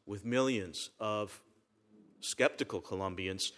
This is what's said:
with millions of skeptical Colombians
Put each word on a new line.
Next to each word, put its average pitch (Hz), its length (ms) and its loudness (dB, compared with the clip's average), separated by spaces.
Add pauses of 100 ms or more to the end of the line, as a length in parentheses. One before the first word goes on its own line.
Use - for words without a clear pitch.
with 101 180 -6
millions 120 760 2
of 107 440 -2 (800)
skeptical - 600 2
Colombians 95 760 -2